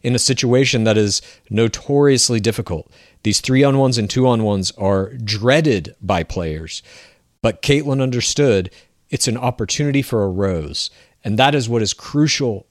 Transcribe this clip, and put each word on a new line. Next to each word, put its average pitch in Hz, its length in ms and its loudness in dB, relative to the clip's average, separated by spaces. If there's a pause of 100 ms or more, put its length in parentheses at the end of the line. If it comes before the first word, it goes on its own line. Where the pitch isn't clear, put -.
in 123 120 -2
a 117 40 0
situation 127 640 2
that 110 120 2
is 104 240 0 (300)
notoriously 120 880 2
difficult. 98 500 -4 (340)
These 107 160 0
three-on-ones 135 580 2
and 104 100 -2
two-on-ones 110 680 2
are 98 340 0
dreaded 117 880 0
by 90 220 -2
players. 80 600 -8 (600)
But 113 180 -2
Caitlyn 143 400 0
understood 123 720 0 (400)
it's - 180 -4
an 113 80 -2
opportunity 135 680 -2
for 110 200 -2
a 98 80 0
rose. 90 580 -4 (360)
And 107 140 -2
that 139 160 4
is 123 140 -2
what 117 140 0
is 101 100 -2
crucial 143 800 -2